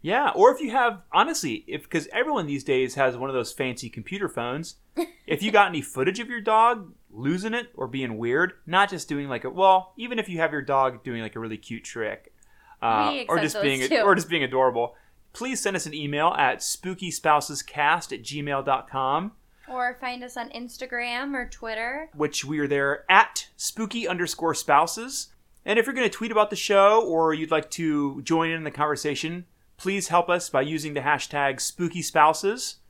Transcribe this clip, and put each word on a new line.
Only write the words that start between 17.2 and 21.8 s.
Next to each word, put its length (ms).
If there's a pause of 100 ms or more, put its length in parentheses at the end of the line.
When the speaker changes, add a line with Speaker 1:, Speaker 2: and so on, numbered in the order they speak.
Speaker 1:
at 100
gmail 420
dot 240
com. 440 (360)
Speaker 2:
Or 320
find 220
us 140
on 140
Instagram 840
or 140
Twitter. 680